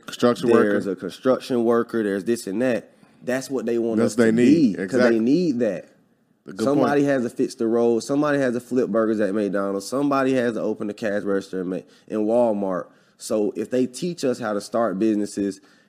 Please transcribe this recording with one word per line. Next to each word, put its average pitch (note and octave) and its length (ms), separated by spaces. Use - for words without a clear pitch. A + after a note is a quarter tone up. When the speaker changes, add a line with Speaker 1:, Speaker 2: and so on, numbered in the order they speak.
Speaker 1:
Construction A#2+ 460
Speaker 2:
there's G#2 360
Speaker 1:
worker. G2 120
Speaker 2:
a - 20
construction A#2+ 640
worker, A#2 380
there's G2 220
this A#2 220
and G2+ 140
that. B2 320
That's C3 240
what B2+ 160
they A#2 140
want A2+ 180
Speaker 1:
That's A2+ 160
Speaker 2:
us - 40
Speaker 1:
they A#2 100
Speaker 2:
to A2 60
Speaker 1:
need. A#2+ 120
Speaker 2:
be, - 20
'cause F#2 100
Speaker 1:
Exactly. A#2+ 340
Speaker 2:
they A2 60
need D3 360
that. G2+ 280
Speaker 1:
Good F#2+ 160
Speaker 2:
Somebody C3+ 400
Speaker 1:
point. C#3+ 120
Speaker 2:
has C3 100
to A#2 80
fix B2 240
the A#2 120
road. A#2 340
Somebody C#3+ 380
has C3 140
to A#2+ 80
flip B2 300
burgers A2 300
at G2 140
McDonald's. G2 520
Somebody C3+ 480
has B2 180
to G#2+ 80
open G#2 280
the G#2 40
cash G2+ 300
register G2 400
in F2+ 80
Ma-, F2+ 100
in G#2+ 200
Walmart. G#2 640
So G#2+ 400
if - 140
they B2+ 160
teach E3+ 400
us B2 120
how A2+ 140
to G2+ 80
start G#2+ 380
businesses, G#2 640